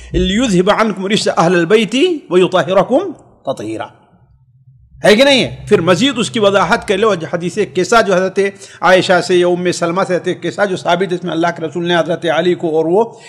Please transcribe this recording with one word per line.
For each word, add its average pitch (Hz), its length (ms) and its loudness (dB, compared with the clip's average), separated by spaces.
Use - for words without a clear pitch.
लियुज़हिबा 185 600 0
अन्कुम 190 320 -2
रिज्सा 208 260 0
अहलल 170 340 2
बैति 254 640 0
व 175 60 2
युतहिरकुम 185 760 2
तत्हीरा।" 110 460 -8
है 190 140 6
कि 254 100 4
नहीं 277 160 4
है? 123 240 -6
फिर 202 180 2
मजीद 185 340 2
उसकी 233 240 -4
वजाहत 196 420 2
कर 190 140 -2
लो, 220 120 2
हदीस 170 300 -6
किस्सा 180 300 2
जो 196 120 0
हज़रत 190 400 0
आयशा 180 380 4
से 185 140 0
या 175 120 2
उम्मे 180 260 -2
सलमा 175 300 -2
से 180 120 -2
हज़रत 165 260 -4
किस्सा 170 240 -4
जो 190 120 -4
साबित, 175 360 -2
इसमें 175 180 -6
अल्लाह 165 200 -2
के 165 140 -8
रसूल 170 200 -6
ने 175 100 0
हज़रत 160 320 -2
अली 165 280 0
को 170 180 -4
और 160 140 0
वो, 185 140 2